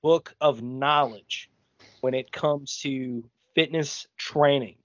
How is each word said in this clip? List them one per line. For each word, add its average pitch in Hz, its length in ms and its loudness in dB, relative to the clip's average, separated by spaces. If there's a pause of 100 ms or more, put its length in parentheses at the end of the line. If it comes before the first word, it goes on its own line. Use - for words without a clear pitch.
book 160 360 2
of 139 220 2
knowledge 131 880 0 (520)
when 127 120 0
it 131 180 -4
comes 147 500 -2
to 127 420 -6 (320)
fitness 156 520 -2 (100)
training. 143 680 2